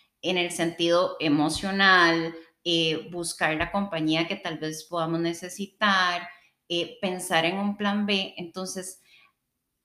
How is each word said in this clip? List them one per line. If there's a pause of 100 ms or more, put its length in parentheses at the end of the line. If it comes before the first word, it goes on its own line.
(220)
en
el
sentido
emocional, (280)
eh,
buscar
la
compañía
que
tal
vez
podamos
necesitar, (400)
eh,
pensar
en
un
plan
B.
Entonces, (840)